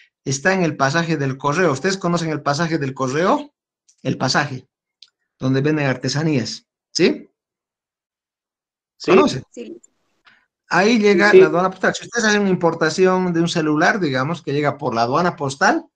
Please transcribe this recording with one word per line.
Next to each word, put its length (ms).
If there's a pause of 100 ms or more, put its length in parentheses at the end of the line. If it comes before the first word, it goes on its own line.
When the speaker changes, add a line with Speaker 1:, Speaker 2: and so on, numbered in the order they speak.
(240)
Speaker 1:
Está 300
en 100
el 120
pasaje 420
del 200
correo. 340
¿Ustedes 260
conocen 320
el 140
pasaje 340
del 160
correo? 600 (500)
El 140
pasaje, 520 (680)
donde 220
venden 280
artesanías, 800 (280)
¿sí? 360 (1700)
Speaker 2:
Sí. 140
Speaker 1:
¿Conocen? 400
Speaker 3:
Sí. 300 (880)
Speaker 1:
Ahí 300
llega 320
Speaker 2:
Sí, 60
sí. 40
Speaker 1:
la 60
aduana 220
postal. 260
Si 100
ustedes 200
hacen 160
una 80
importación 840
de 80
un 80
celular, 500
digamos, 420
que 120
llega 240
por 160
la 80
aduana 340
postal, 500 (100)